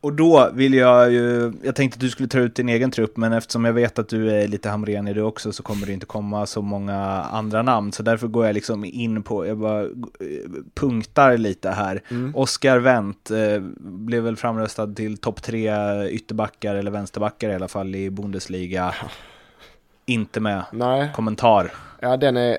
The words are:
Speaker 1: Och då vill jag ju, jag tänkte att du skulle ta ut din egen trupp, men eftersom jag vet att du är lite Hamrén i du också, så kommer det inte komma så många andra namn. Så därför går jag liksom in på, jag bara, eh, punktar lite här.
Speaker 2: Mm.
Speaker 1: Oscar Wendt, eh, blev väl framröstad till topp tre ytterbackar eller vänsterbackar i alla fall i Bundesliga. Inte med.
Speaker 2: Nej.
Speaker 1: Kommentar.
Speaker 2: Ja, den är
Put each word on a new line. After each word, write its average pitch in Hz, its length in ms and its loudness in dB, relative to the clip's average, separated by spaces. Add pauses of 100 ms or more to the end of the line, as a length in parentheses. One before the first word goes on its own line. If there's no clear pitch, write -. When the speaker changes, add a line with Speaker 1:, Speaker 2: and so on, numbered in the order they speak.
Speaker 1:
Och 147 120 -2
då 151 400 8
vill 135 200 4
jag 123 380 8
ju, 120 420 2 (100)
jag 135 120 -2
tänkte 131 220 0
att 120 40 -6
du 127 80 0
skulle 127 200 -4
ta 135 100 2
ut 120 160 2
din 123 140 -2
egen 123 220 2
trupp, 113 260 -2
men 113 160 0
eftersom 117 320 0
jag 117 80 4
vet 117 260 2
att 107 100 -4
du 110 220 0
är 104 160 2
lite 104 220 -4
Hamrén 104 380 -4
i 101 60 -4
du 107 80 -2
också, 107 300 -4
så - 120 -12
kommer 101 240 -6
det 98 60 -6
inte 95 120 -8
komma 104 400 -6
så 110 160 -6
många 101 360 -4 (240)
andra 110 400 -4
namn. 110 300 0
Så - 120 -10
därför 113 240 0
går 113 180 0
jag 107 80 2
liksom 104 320 -4
in 110 380 -4
på, 95 240 -4
jag 107 100 -4
bara, 107 260 -2
eh, 92 60 -6 (840)
punktar 127 640 4
lite 98 320 -2
här. 98 320 -4 (100)
Speaker 2:
Mm. 127 240 -6
Speaker 1:
Oscar 135 440 2
Wendt, 117 520 2
eh, 107 280 2 (200)
blev 110 440 -6
väl 113 120 -2
framröstad 110 600 -4
till 107 220 -6
topp - 260 -8
tre 113 280 -4 (380)
ytterbackar 107 680 -6
eller 101 160 -4
vänsterbackar 104 580 -6
i 98 60 -4
alla 92 120 -6
fall 95 280 -8
i 98 140 -6
Bundesliga. 92 840 -6 (1120)
Inte 117 340 -2
med. 104 320 -2
Speaker 2:
Nej. 131 440 0
Speaker 1:
Kommentar. 107 560 4 (280)
Speaker 2:
Ja, 127 180 0
den 131 200 2
är 120 220 2